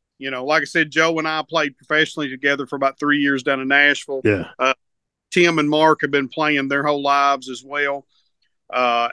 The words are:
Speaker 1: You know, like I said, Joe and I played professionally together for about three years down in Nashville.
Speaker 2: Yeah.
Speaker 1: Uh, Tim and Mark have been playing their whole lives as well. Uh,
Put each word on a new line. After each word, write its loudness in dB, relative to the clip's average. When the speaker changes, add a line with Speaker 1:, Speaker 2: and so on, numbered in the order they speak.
Speaker 1:
You -10
know, -8
like 0
I -8
said, -2
Joe 0
and -4
I -4
played -4
professionally -2
together -2
for -8
about -2
three 0
years 0
down -2
in -4
Nashville. 2
Speaker 2:
Yeah. 2
Speaker 1:
Uh, 2
Tim 4
and 0
Mark 4
have -2
been 0
playing -2
their -2
whole 0
lives 0
as -12
well. -4
Uh, 0